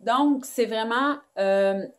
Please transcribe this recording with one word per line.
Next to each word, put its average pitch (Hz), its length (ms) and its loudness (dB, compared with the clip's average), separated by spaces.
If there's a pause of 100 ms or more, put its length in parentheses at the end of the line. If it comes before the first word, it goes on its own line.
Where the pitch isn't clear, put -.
Donc, 262 460 0
c'est - 180 -2
vraiment, 233 520 -2 (220)
euh, 196 480 2 (120)